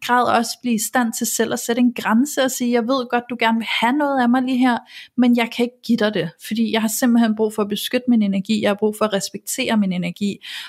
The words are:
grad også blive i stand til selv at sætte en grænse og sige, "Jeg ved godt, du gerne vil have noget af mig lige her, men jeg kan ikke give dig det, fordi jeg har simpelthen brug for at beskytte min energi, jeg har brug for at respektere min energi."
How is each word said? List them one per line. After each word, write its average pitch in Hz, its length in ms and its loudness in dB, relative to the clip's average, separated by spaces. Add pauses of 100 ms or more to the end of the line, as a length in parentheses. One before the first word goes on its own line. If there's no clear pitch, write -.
grad 247 320 2
også 233 240 -2
blive 240 140 0
i 208 120 0
stand 240 300 0
til 226 100 -2
selv 233 260 -2
at 233 60 -2
sætte 240 200 -2
en 247 140 4
grænse 240 500 0
og 262 80 0
sige, 240 200 -2
"Jeg 240 120 2
ved 247 260 -2
godt, 247 200 -2
du 247 100 -8
gerne 226 180 2
vil 226 100 -4 (140)
have 247 160 2
noget 277 240 0
af 240 80 4
mig 262 140 4
lige 254 140 0
her, 247 200 4 (400)
men 240 200 4
jeg 226 180 0
kan 240 80 0
ikke 240 200 -6
give 233 140 0
dig 214 160 2
det, 180 160 -2 (180)
fordi 220 240 -2
jeg 220 100 0
har 220 60 0 (120)
simpelthen 233 360 4
brug 220 180 0
for 220 80 -2
at 202 80 -2
beskytte 247 400 -4
min 233 120 4
energi, 196 400 -2
jeg 208 80 2
har 202 100 2
brug 214 180 0
for 214 80 0
at 208 80 -2
respektere 202 640 -4
min 196 160 2
energi." 180 440 -4 (320)